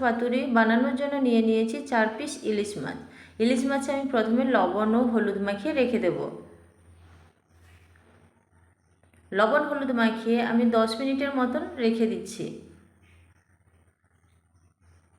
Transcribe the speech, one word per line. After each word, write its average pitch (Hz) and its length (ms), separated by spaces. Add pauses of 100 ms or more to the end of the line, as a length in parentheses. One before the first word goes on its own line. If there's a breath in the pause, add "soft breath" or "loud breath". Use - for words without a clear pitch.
পাতুরি 233 360 (180)
বানানোর 233 440
জন্য 285 140 (120)
নিয়ে 226 200
নিয়েছি 226 300 (140)
চার 220 240
পিস 294 160 (200)
ইলিশ 208 220 (100)
মাছ। - 160 (440 loud breath)
ইলিশ 247 260
মাছে 277 260
আমি 277 180
প্রথমে 226 300 (120)
লবণ 202 440
ও - 20 (120)
হলুদ 196 340
মাখিয়ে 294 320
রেখে 226 260
দেব। 156 120 (3250)
লবণ 220 380
হলুদ 277 300
মাখিয়ে 226 380 (140)
আমি 233 120 (140)
দশ 226 220
মিনিটের 269 400
মতন 254 240 (200)
রেখে 226 280
দিচ্ছি। - 340 (2750)